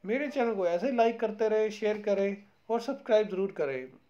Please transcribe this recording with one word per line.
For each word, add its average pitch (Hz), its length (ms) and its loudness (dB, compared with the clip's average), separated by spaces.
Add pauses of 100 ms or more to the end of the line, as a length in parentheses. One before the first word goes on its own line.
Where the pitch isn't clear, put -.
मेरे 269 220 -2
channel 233 280 0
को 185 120 0
ऐसे 175 220 0
ही 247 60 -2
like 233 240 4
करते 214 300 0
रहें, 220 200 2
share 208 320 -2
करें 196 420 0 (260)
और 233 120 0
subscribe 220 480 2
ज़रूर 190 220 -2
करें। 131 420 -4 (160)